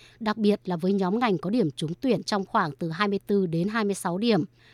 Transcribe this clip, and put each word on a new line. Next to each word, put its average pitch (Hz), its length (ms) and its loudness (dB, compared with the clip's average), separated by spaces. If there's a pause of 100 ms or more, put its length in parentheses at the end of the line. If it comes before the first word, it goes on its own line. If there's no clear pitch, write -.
(200)
đặc 214 160 -2
biệt 208 280 2
là 180 120 -2
với 180 160 0
nhóm 196 260 2
ngành 220 200 2
có 180 120 -6
điểm 202 200 2
trúng 151 200 -6 (100)
tuyển 240 220 0
trong 196 220 -2
khoảng 185 340 0
từ 165 120 -4
hai 196 180 -2
mươi 196 180 0
tư 202 200 2
đến 170 220 0
hai 214 160 -2
mươi 202 100 0
sáu 180 240 -4
điểm. 208 260 2 (300)